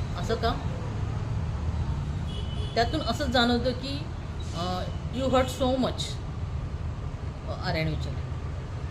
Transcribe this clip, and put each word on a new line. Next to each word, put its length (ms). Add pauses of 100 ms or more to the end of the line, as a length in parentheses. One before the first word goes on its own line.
(200)
असं 160
का?" 180 (2250)
"त्यातून 260
असंच 260
जाणवतं 440
की, 340 (520)
अ, 260 (320)
you 120
hurt 200 (140)
so 160
much," 260 (1400)
अ, 200
आर्याने 220
विचारलं. 300 (720)